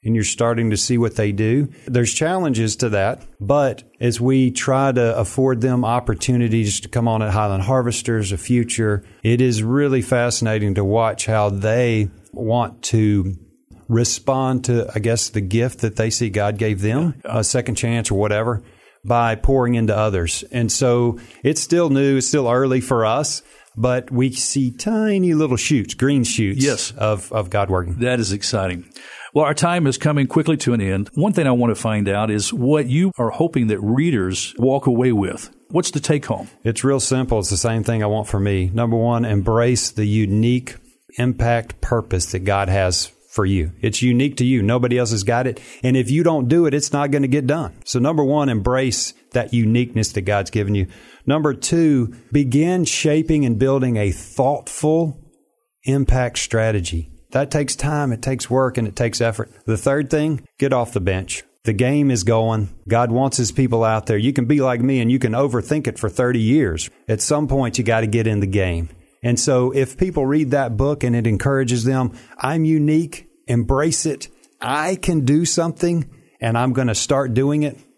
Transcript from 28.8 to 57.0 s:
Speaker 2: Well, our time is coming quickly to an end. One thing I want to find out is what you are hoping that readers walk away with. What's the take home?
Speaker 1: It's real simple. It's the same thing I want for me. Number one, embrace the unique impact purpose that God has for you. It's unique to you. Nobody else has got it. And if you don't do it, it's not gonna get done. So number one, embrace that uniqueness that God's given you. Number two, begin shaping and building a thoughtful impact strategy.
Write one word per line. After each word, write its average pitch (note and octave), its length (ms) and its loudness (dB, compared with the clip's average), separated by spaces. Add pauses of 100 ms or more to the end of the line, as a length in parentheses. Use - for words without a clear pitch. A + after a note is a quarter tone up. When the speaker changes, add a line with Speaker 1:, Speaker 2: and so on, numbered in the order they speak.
Speaker 2:
Well, D3+ 120 4
our D3 80 0
time E3+ 340 0
is C3 100 0
coming D3 300 2
quickly D#3 300 2
to B2 160 0
an A2+ 80 0
end. G2 340 -2
One G3 160 2
thing D#3 160 2
I C3 40 4
want A#2+ 200 2
to G2+ 100 -4
find G#2 280 0
out G#2 200 0
is G#2 240 -2
what C3 340 0
you E3+ 300 2
are A#2 120 -2
hoping C#3 380 0
that G#2 120 0
readers G#2+ 800 0
walk C3+ 300 2
away B2 260 2
with. G2 360 -2 (200)
What's E3+ 220 -2
the C#3+ 100 -4
take D3+ 240 -2
home? - 240 -6 (160)
Speaker 1:
It's A#2 180 -4
real C3+ 160 2
simple. B2+ 400 0
It's F#2 100 -4
the G#2 60 -2
same A2+ 280 -2
thing A2+ 200 -2
I G#2 40 0
want G#2 200 -2
for G#2 140 -4
me. F#2+ 320 0
Number A#2 240 0
one, A#2 260 0
embrace A#2 680 0
the G#2+ 140 -2
unique A2 720 0 (420)
impact A#2+ 600 -2
purpose - 540 -2
that F#2 60 -4
God G2 280 0
has F#2 440 0 (180)
for G#2 160 -2
you. F2+ 260 0 (100)
It's A2+ 200 -2
unique B2+ 360 2
to B2 80 0
you. B2+ 160 2
Nobody A#2+ 360 0
else A#2 140 0
has G2+ 120 -2
got B2 240 0
it. - 140 -6 (200)
And B2+ 140 2
if B2+ 160 0
you D#3+ 120 2
don't D3+ 260 2
do E3+ 160 4
it, C#3 80 2
it's C#3+ 180 -2
not C#3+ 200 0
gonna C#3 180 0
get C3+ 180 0
done. C#3+ 260 -2 (120)
So - 140 -2
number D3 260 2
one, C#3+ 240 2
embrace B2 640 0 (180)
that A#2+ 220 -2
uniqueness A#2 580 2
that G2+ 120 -4
God's G2 280 -2
given G#2 240 0
you. F#2 120 0 (380)
Number D3 280 0
two, D3 600 2 (200)
begin D3 500 2
shaping D#3 640 0
and A#2 120 0
building C3 380 2
a G#2 160 2
thoughtful D3 1080 -2 (640)
impact B2+ 560 2
strategy. G#2+ 680 -2 (220)